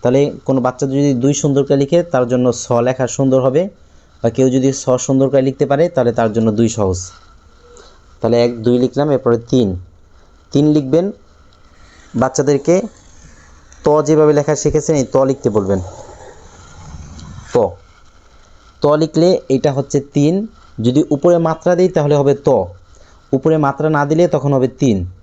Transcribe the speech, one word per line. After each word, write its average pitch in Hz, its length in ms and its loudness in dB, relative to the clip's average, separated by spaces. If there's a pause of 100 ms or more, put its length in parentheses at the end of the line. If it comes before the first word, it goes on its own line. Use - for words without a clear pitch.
তাহলে 135 280 2 (140)
কোনো 135 160 0
বাচ্চা 127 260 -2
যদি 139 280 0
দুই 135 200 0
সুন্দর 139 300 0
করে 139 120 0
লিখে, 143 260 0
তার 127 260 -2
জন্য 123 240 0
স - 200 -6
লেখা 123 340 0
সুন্দর 131 360 0
হবে, 143 260 0 (540)
বা 117 80 0
কেউ 131 200 2
যদি 131 220 2
স - 120 -8 (140)
সুন্দর 135 320 0
করে 135 120 2
লিখতে 135 240 -2
পারে, 143 220 2
তাহলে 123 240 0
তার 113 200 0
জন্য 113 200 0
দুই 113 160 2
সহজ। 95 420 -4 (1080)
তাহলে 117 240 2
এক, 120 180 -2
দুই 123 160 2
লিখলাম, 131 320 0
এরপরে 120 280 0
তিন। 117 380 0 (760)
তিন 151 200 2
লিখবেন, 151 400 0 (1040)
বাচ্চাদেরকে 143 680 0 (1000)
ত 151 180 2
যেভাবে 151 300 4
লেখা 147 240 0
শিখেছেন, 151 400 0
এই 135 80 0
ত 117 120 -4
লিখতে 135 340 0
বলবেন। 98 300 0 (1700)
ত, - 40 0 (1200)
ত 151 60 -2
লিখলে 160 600 2
এটা 135 240 0
হচ্ছে 135 280 -2
তিন, 160 460 -2 (340)
যদি 123 300 2
উপরে 175 280 2
মাত্রা 165 360 0
দিই 180 140 2
তাহলে 147 280 0
হবে 139 180 2
ত, 139 140 -2 (840)
উপরে 156 240 0
মাত্রা 151 340 -2
না 147 160 0
দিলে 156 220 2
তখন 139 240 0
হবে 131 160 2
তিন। 104 380 -2 (160)